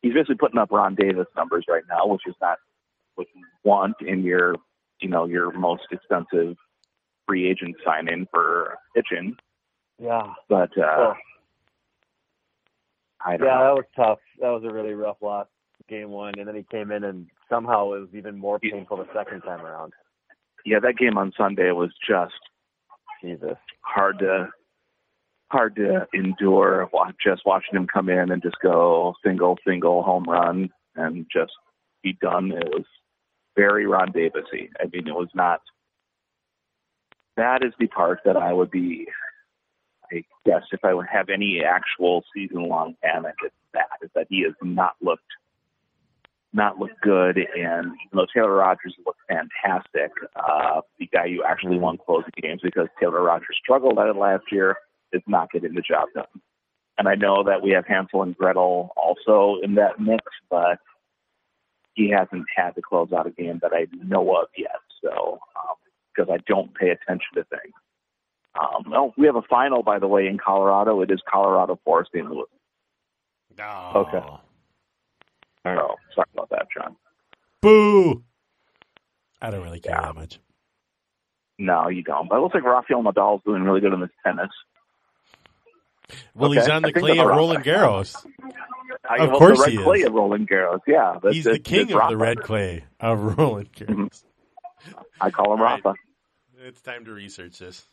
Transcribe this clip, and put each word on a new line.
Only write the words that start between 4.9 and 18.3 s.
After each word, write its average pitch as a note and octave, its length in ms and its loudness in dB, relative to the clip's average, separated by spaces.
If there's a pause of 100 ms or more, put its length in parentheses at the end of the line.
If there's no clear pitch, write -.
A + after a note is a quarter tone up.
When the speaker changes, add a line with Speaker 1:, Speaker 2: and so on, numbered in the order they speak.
Speaker 1:
you F#2 80 -8
know, E2+ 160 0
your F2 260 -4
most F2 400 -4
expensive F2 680 -4 (680)
free F#2 240 0
agent F2 240 -6 (100)
signing E2+ 460 -4
for E2+ 460 -2 (180)
pitching. G2 420 -4 (600)
Speaker 2:
Yeah. A#2 360 -6 (140)
Speaker 1:
But, F#2 300 2
uh, D#2 200 2
Speaker 2:
Well, - 180 2 (2000)
Speaker 1:
I F2 120 -2
don't C3+ 120 0
Speaker 2:
yeah, C3 60 4
Speaker 1:
know. C3 100 4
Speaker 2:
that C#3 100 6
was C3 100 0 (120)
tough. A2 220 2 (220)
That B2 100 0
was A2+ 140 -4
a A2+ 80 -8
really G#2+ 220 -6
rough G#2 280 -6
loss, G2+ 240 -6 (420)
game G#2 220 -14
one, G2+ 280 -12
and G2+ 80 -14
then G#2+ 80 -12
he G#2 160 -12
came G#2 220 -8
in G#2 100 -6
and F#2 240 -10 (220)
somehow A2+ 460 -2
it G2 60 -8
was F#2+ 140 -18
even G2+ 240 -16